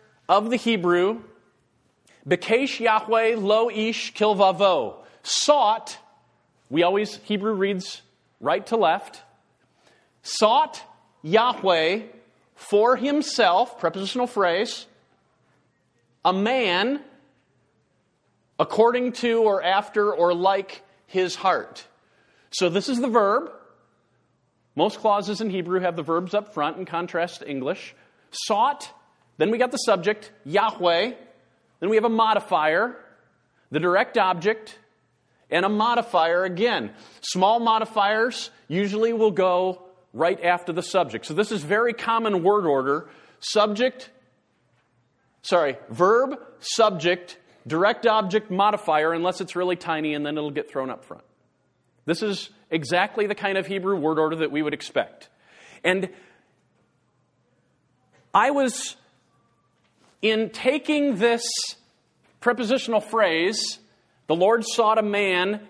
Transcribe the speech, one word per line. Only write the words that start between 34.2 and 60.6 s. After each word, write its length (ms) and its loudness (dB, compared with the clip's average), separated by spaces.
and 160 2
a 20 2
modifier 760 0
again. 500 -2
Small 400 2
modifiers 920 0
usually 440 0
will 180 2
go 520 0
right 280 0
after 300 0
the 100 -4
subject. 440 -2
So 80 -8
this 180 -2
is 100 -4
very 300 0
common 500 -2
word 220 4
order. 460 0
Subject, 680 0
sorry, 340 0
verb, 500 2
subject, 760 0
direct 400 0
object, 440 0
modifier, 600 2
unless 280 -2
it's 140 -10
really 220 -2
tiny, 380 -4
and 100 -4
then 140 -6
it'll 120 -4
get 200 -8
thrown 180 -6
up 160 -12
front. 200 -20
This 160 -2
is 260 -4
exactly 560 -2
the 80 -4
kind 240 -4
of 80 -4
Hebrew 300 -2
word 220 -2
order 180 0
that 140 -2
we 120 -2
would 100 -4
expect. 560 -6
And 240 0
I 200 4
was, 440 -2
in 280 2
taking 640 0